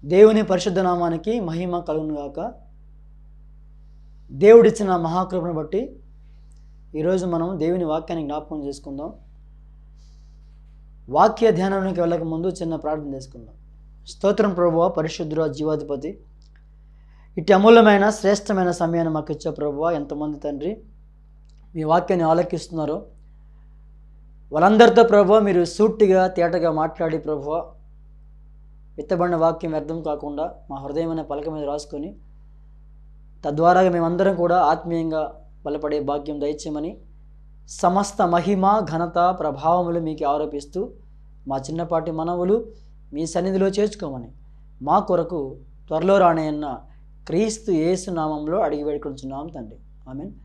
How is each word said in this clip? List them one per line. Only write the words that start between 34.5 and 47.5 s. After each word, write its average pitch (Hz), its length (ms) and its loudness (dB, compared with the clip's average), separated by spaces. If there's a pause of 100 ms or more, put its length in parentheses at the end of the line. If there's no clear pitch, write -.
ఆత్మీయంగా 165 500 -2 (440)
బలపడే 151 340 -4 (120)
భాగ్యం 147 340 -6
దయచేయమని, 151 480 -6 (880)
సమస్త 190 360 0 (160)
మహిమ, 185 300 0 (280)
ఘనత, 165 260 -4 (220)
ప్రభావములు 165 680 -2
మీకు 151 240 -6
ఆరోపిస్తూ, 147 480 -6 (680)
మా 135 180 -4
చిన్నపాటి 165 440 -4 (100)
మనవులు 175 380 0 (560)
మీ 151 80 -6 (120)
సన్నిధిలో 190 440 0
చేర్చుకోమని, 156 540 -6 (560)
మా 170 100 4 (120)
కొరకు 170 320 -2 (440)
త్వరలో 175 380 2
రానయ్యన్న 156 420 2 (640)
క్రీస్తు 214 420 -2 (140)